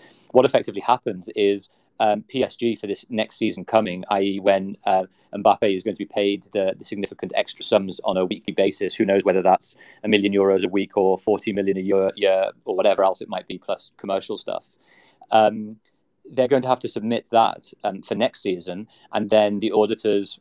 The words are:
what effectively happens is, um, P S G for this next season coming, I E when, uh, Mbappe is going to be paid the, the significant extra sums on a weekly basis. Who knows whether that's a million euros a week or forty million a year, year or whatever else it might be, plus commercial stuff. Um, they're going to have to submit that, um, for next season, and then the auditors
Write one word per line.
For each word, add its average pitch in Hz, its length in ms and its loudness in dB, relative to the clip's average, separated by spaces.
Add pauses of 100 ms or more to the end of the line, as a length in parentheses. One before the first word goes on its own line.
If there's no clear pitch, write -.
(320)
what 127 120 6
effectively 113 380 -2
happens 113 540 -2
is, 101 340 0 (300)
um, 107 260 2
P 131 160 -2
S - 140 -6
G 117 180 -2
for 101 140 -10
this - 200 -6
next 110 280 -4
season 95 280 -4
coming, 95 460 0
I 101 120 2
E 98 180 -2
when, 98 440 2
uh, 95 200 2 (280)
Mbappe 104 400 2
is 92 120 -4
going 107 100 -4
to - 40 -16
be 101 140 -8
paid 101 300 0 (100)
the, 101 240 0
the - 80 -18
significant - 520 -8
extra - 280 -4
sums 98 380 0
on 98 140 -2
a 92 80 2
weekly 95 280 -6
basis. 98 440 0
Who 110 80 2
knows 98 200 4
whether 92 180 2
that's - 340 2 (260)
a 107 60 -6
million 101 240 2
euros 98 320 4
a 95 40 2
week 95 280 -2
or 95 200 2
forty 104 360 -2
million 98 240 -2
a 95 40 -6
year, 95 360 0
year 95 340 2 (140)
or 104 100 -4
whatever 95 300 2
else 95 160 0
it - 80 -14
might 95 180 -8
be, 92 120 -12
plus - 380 -8
commercial 98 420 -6
stuff. - 360 -10 (560)
Um, 110 460 2 (480)
they're 127 240 0
going 131 140 2
to 127 60 -6
have 127 120 2
to - 80 -6
submit 113 420 -4
that, 113 420 2 (120)
um, 98 180 -6
for 110 140 -6
next 117 260 -2
season, 92 460 -6 (240)
and 107 180 -2
then 104 300 4
the 110 100 -2
auditors 104 720 0